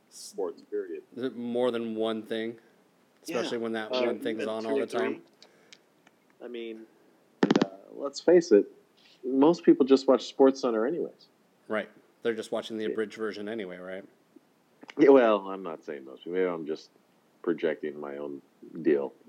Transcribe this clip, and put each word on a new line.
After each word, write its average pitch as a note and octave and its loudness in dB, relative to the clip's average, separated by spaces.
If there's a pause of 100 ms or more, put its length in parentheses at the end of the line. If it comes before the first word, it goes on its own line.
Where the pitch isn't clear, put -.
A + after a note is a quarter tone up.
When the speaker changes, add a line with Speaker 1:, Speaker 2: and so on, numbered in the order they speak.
(100)
Speaker 1:
sports, - -10
period. F#2 -8 (140)
Speaker 2:
Is A#2+ -8
it A#2 -6
more A#2+ -2
than A#2 -6
one A2 -4
thing? A2+ -6 (680)
Especially A#2+ -4
Speaker 1:
Yeah. A2+ -6
Speaker 2:
when A2+ -6
that A2 -6
Speaker 1:
Uh, B2+ -2
Speaker 2:
one A#2 -4
thing's A2 -6
Speaker 1:
even G#2+ -4
Speaker 2:
on A2 -6
Speaker 1:
two - -6
Speaker 2:
all C#3 0
Speaker 1:
or A#2 -2
Speaker 2:
the A#2 -6
time? A2+ -2
Speaker 1:
three. - -18 (1200)
I A#2+ -14
mean, A2+ -10 (760)
uh, - -10 (260)
let's C#3 -10
face E3+ 6
it, G2+ 10 (580)
most C#3 4
people D3 6
just C3 6
watch B2+ 2
SportsCenter C3 2
anyways. - -6 (400)
Speaker 2:
Right. G#2+ -4 (340)
They're A#2 -2
just G#2+ -10
watching A2 -6
the A2 -6
Speaker 1:
Yeah. G#2+ -2
Speaker 2:
abridged G#2+ -6
version G#2 -8
anyway, F#2+ -8
right? F#2 -12 (960)
Speaker 1:
Yeah, C#3+ 8
well, A2 6
I'm F#2+ -10
not D#2+ -12
saying C#2+ -12
most C2+ -20
people. E2+ -10
Maybe F#2 0
I'm E2 -6
just D#2 -10 (520)
projecting D#2 -4
my C#2+ -12
own C#2+ -10 (400)
deal, C#2+ 0 (160)